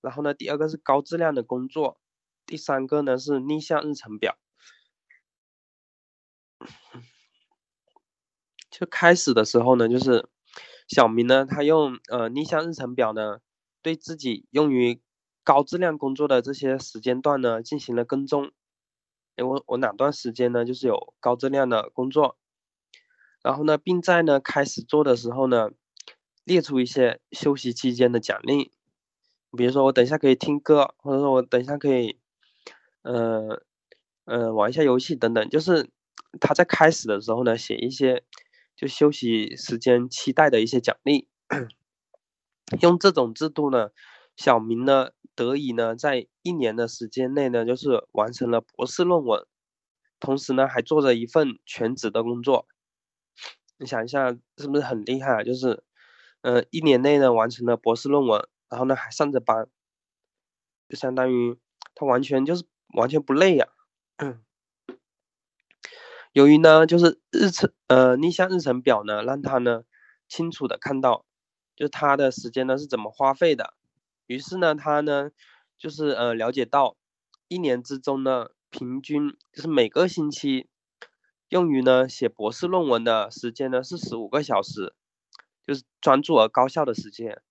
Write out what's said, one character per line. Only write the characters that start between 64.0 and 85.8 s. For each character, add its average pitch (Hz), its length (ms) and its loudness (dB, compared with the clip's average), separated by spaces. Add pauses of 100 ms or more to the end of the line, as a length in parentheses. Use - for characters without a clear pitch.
<clears throat> 123 260 -10 (1900)
由 139 160 8
于 151 100 10
呢， 160 280 10
就 170 120 4
是 170 220 4 (100)
日 196 220 2
程， - 200 -2 (140)
呃， 127 300 6
逆 165 160 0
向 185 160 0
日 185 120 -2
程 127 220 -2
表 113 220 2
呢， 104 180 -4
让 135 180 -6
他 135 180 -2
呢， 120 260 -2 (440)
清 165 220 -6
楚 143 160 -8
地 - 100 -6
看 135 240 -6
到， 127 240 0 (520)
就 - 100 -6
是 - 20 -4
他 143 280 0
的 139 160 2
时 - 180 -12
间 131 160 -4
呢， 131 100 0
是 147 100 -8
怎 131 120 -6
么 107 140 -10
花 135 200 0
费 156 220 0
的。 117 200 -10 (520)
于 123 140 -8
是 180 180 -12
呢， 165 160 0
他 147 260 -2
呢， 147 300 -4 (480)
就 156 100 -12
是， 151 200 -6
呃， 120 260 -2
了 113 160 -4
解 127 140 -2
到 139 320 0 (500)
一 175 120 -8
年 131 240 0
之 139 160 -10
中 135 260 -4
呢， 127 260 -2 (200)
平 127 300 -10
均 147 360 -4 (160)
就 147 100 -20
是 160 60 -6
每 127 200 2
个 175 180 0
星 156 240 -4
期 135 380 -6 (800)
用 180 220 0
于 135 100 2
呢， 127 260 4
写 123 220 -4
博 110 240 -4
士 175 140 -8
论 175 200 0
文 117 160 2
的 110 280 0
时 - 200 -10
间 131 200 -6
呢， 127 120 -2
是 175 140 -12
十 - 200 -10
五 113 120 -10
个 147 140 -4
小 104 200 -2
时， - 320 -12 (720)
就 - 80 -6
是 135 80 -10 (200)